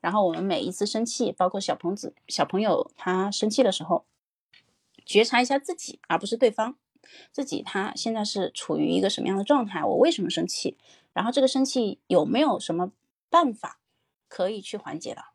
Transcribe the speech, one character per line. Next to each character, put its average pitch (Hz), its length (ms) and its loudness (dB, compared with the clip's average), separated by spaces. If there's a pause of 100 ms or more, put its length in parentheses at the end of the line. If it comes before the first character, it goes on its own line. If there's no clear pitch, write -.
然 175 120 -2
后 208 140 4
我 170 60 2
们 165 100 -4
每 185 200 0
一 185 100 -4
次 202 140 -2
生 220 200 -2
气， 226 240 -2
包 185 180 0
括 202 120 -4
小 - 160 -2
朋 180 180 -4
子， - 200 -12 (120)
小 - 180 0
朋 190 160 -2
友 208 360 2
他 185 340 0
生 214 180 -2
气 214 140 2
的 214 80 6
时 160 140 -4
候， 165 200 -2 (1000)
觉 - 180 4
察 240 180 2
一 247 40 4
下 277 140 0
自 339 180 -6
己， - 320 -16
而 170 100 0
不 202 80 -4
是 226 100 -2
对 233 140 4
方， - 260 -4 (540)
自 285 140 -6
己 - 180 -8
他 196 320 -6
现 - 180 -4
在 220 120 -2
是 208 280 -2
处 - 260 -4
于 151 120 2
一 185 100 2
个 190 80 2
什 - 120 -2
么 - 80 -2
样 196 80 0
的 202 80 -2
状 262 200 2
态， 175 200 -6
我 101 120 0
为 262 140 6
什 214 120 -2
么 170 60 -2
生 170 180 -2
气， - 300 -6 (360)
然 180 120 -2
后 233 80 -2
这 285 80 2
个 262 80 6
生 269 160 2
气 240 340 -2 (100)
有 170 160 6
没 143 140 0
有 269 200 2
什 - 160 -6
么 180 180 -4 (360)
办 320 260 4
法 - 260 -14 (480)
可 185 220 -2
以 214 100 -6
去 - 160 -10
缓 156 220 -10
解 180 160 -10
的 - 80 -16 (120)